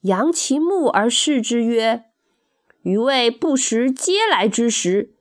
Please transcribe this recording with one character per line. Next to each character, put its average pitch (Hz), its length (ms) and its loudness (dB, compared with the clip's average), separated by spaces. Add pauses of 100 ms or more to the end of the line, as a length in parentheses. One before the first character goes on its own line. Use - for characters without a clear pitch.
扬 202 320 0
其 269 240 -2
目 339 300 0
而 208 200 2
视 269 320 0
之 233 240 -2
曰 226 420 0 (760)
：‘余 185 160 0
谓 247 320 2
不 277 260 -2
食 254 360 0
嗟 311 220 -4 (140)
来 226 220 0
之 233 180 0
食 196 540 -2